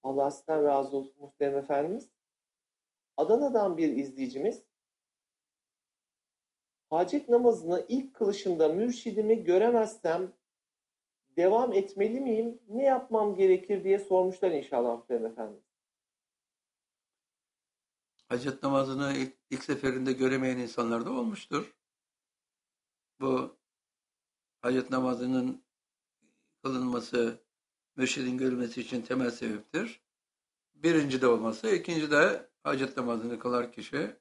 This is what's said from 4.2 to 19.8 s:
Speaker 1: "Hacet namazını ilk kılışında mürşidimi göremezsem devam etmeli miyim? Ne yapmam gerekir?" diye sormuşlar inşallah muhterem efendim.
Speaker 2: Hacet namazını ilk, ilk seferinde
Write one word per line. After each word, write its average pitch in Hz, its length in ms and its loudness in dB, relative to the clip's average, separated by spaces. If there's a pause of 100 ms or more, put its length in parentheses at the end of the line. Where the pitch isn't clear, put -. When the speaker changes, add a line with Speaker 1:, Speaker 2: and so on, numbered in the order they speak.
Speaker 1:
"Hacet 180 400 0
namazını 185 600 2
ilk 269 260 -4
kılışında 180 540 2
mürşidimi 220 760 0
göremezsem 190 920 2 (960)
devam 214 440 4
etmeli 202 460 0
miyim? 233 480 -2
Ne 226 160 -2
yapmam 226 520 2
gerekir?" 185 480 4
diye 196 160 4
sormuşlar 185 520 2
inşallah 123 460 0
muhterem 117 280 -4
efendim. 113 380 -10 (2750)
Speaker 2:
Hacet 127 360 -4
namazını 139 540 0
ilk, 131 200 -6 (120)
ilk 127 140 -8
seferinde 131 500 -2